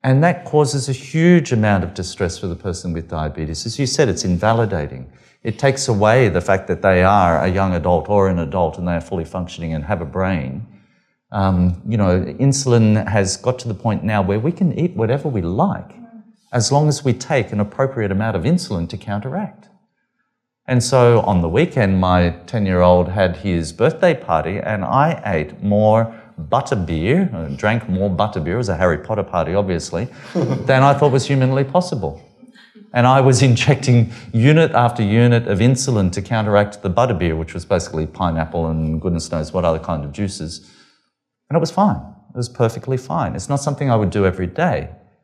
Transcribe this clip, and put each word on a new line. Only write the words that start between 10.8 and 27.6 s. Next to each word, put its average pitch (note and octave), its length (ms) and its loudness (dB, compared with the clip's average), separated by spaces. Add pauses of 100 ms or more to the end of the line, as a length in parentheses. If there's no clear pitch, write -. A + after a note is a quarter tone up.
Um, F2+ 540 2
you A2+ 100 -2
know, F2+ 260 2 (160)
insulin A#2+ 720 4
has G2 280 0
got B2 240 -4
to A#2 80 -8
the G#2+ 60 -4
point G2 300 -4
now G#2+ 180 0
where G2 180 0
we D3+ 120 -2
can F3 260 -2
eat F3 180 -2
whatever A#2+ 320 -2
we A2 140 -2
like G#2+ 520 -2 (580)
as A#2+ 200 0
long D3+ 160 4
as - 160 -2
we B2+ 80 2
take C3 400 -2
an G#2 80 -2
appropriate A#2 500 -2
amount G#2 260 -2
of E2 80 -2
insulin G#2 440 -2
to - 80 -10
counteract. C3 720 -8 (1000)
And B2 160 2
so A#2+ 380 4
on F#2 220 0
the E2+ 60 -2
weekend, G2 520 0
my F2+ 300 4 (160)
ten-year-old F2+ 600 2
had F2+ 300 0
his E2 340 -2
birthday D#3 420 2
party F2 440 -2
and G#2 260 -4
I C#3 400 0
ate D#2+ 380 -4
more G#2+ 520 2 (240)
butterbeer, G2+ 960 -2
uh, E2 220 -8
drank A2 320 -2